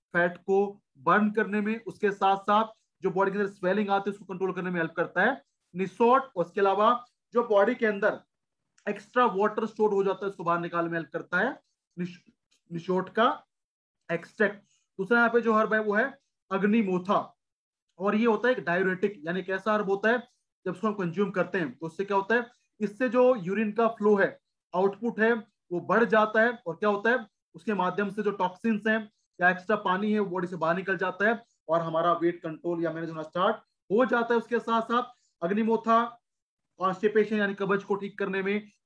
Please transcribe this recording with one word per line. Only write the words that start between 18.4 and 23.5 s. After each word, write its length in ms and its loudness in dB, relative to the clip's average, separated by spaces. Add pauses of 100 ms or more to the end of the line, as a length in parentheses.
है 60 4
एक 100 -6
diuretic, 540 0
यानी 220 -6
एक 100 -8
ऐसा 220 -2
herb 180 -2
होता 200 0
है 80 2 (480)
जब 40 -4
उसको 160 -4
हम 80 -2
consume 380 -2
करते 260 -2
हैं 140 -4
तो 140 -12
उससे 180 -6
क्या 120 -2
होता 180 0
है, 160 0 (300)
इससे 280 -2
जो 280 4
urine 360 -2